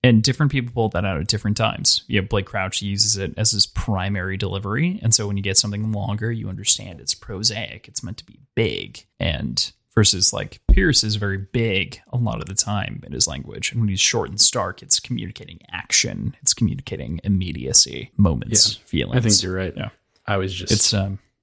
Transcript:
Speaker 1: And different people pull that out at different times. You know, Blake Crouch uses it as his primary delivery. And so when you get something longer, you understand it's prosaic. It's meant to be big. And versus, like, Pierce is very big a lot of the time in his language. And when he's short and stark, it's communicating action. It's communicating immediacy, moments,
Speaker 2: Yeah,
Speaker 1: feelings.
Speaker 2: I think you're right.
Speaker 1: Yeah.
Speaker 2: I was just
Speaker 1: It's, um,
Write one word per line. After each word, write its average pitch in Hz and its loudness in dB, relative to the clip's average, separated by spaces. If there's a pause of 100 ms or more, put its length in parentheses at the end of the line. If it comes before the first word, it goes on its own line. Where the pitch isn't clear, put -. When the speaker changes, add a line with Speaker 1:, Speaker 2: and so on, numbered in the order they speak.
Speaker 1:
And 117 8
different 139 2
people 123 -2
pull 113 0
that 90 -2
out 95 -2
at 87 -4
different 107 0
times. - 0
You 107 2
know, 95 -4
Blake 98 0
Crouch 95 -4
uses 101 0
it 95 -6
as 113 2
his 104 2
primary 95 -2
delivery. 104 -4
And 113 4
so 104 2
when 101 -2
you 98 -2
get 95 0
something 104 0
longer, 104 -2
you 110 -6
understand 98 -4
it's - -2
prosaic. - -6
It's - -8
meant 101 -10
to - -20
be - -20 (160)
big. 50 -4 (140)
And 71 -2 (240)
versus, 95 4
like, - -8 (100)
Pierce 185 8
is 107 0
very 98 -2
big 107 -2 (120)
a 127 -2
lot 113 0
of - -8
the 98 -10
time - -2
in - -14
his - 2
language. - -8
And 120 -2
when 107 2
he's 95 -2
short 101 0
and 107 -6
stark, - 2
it's - 2
communicating 107 -10 (140)
action. - -2
It's - 2
communicating - -4
immediacy, 78 0
moments, 95 4
Speaker 2:
Yeah, - -20
Speaker 1:
feelings. 78 -2
Speaker 2:
I 113 2
think 101 4
you're 92 -4
right. 95 -4
Speaker 1:
Yeah. - -8 (360)
Speaker 2:
I 104 0
was 95 -2
just 92 -8
Speaker 1:
It's, 107 2
um, 98 -2 (240)